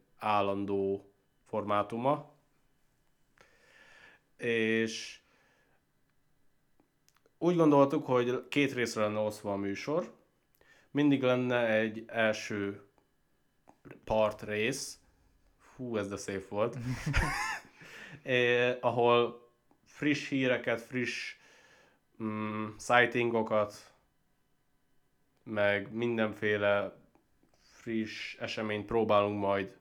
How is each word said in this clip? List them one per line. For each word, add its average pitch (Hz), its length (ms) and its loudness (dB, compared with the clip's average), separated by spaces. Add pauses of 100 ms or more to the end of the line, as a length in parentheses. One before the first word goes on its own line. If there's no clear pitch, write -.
(180)
állandó 98 960 0 (320)
formátuma. 107 880 -2 (2000)
És 113 800 -2 (2250)
úgy 175 180 2
gondoltuk, 147 500 6
hogy 123 420 0
két 143 240 0
részre 117 300 -2
lenne 107 160 0
osztva 104 340 -4
a 101 40 -2
műsor. 98 560 -4 (800)
Mindig 143 320 4
lenne 123 440 2
egy 110 400 0
első 107 760 -2 (1200)
part 107 380 0
rész. 107 560 -4 (800)
Hú, 120 200 -8
ez 101 120 -2
de 101 80 -6
szép 98 320 -8
volt. 107 300 -2
<laughs> 135 760 -2 (720)
É, 123 460 2 (100)
ahol 120 680 2 (360)
friss 147 440 -4
híreket, 123 520 0
friss, - 560 -6 (840)
mm, 107 440 -4 (120)
sightingokat, 117 1120 0 (1500)
meg 101 500 0
mindenféle 107 1040 0 (640)
friss - 760 -8
eseményt 107 500 -4
próbálunk 104 540 2
majd 98 400 0